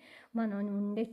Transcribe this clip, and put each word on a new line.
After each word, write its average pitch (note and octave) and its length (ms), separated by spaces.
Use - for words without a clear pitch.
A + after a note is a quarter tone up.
మనం G3+ 420
ఉండే G#3 360